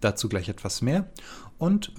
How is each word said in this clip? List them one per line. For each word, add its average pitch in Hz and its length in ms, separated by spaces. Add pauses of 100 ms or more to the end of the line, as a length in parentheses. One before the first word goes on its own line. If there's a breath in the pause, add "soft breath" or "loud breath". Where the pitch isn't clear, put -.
dazu 107 260
gleich 98 220
etwas - 320
mehr. 170 280 (480 loud breath)
Und, 202 420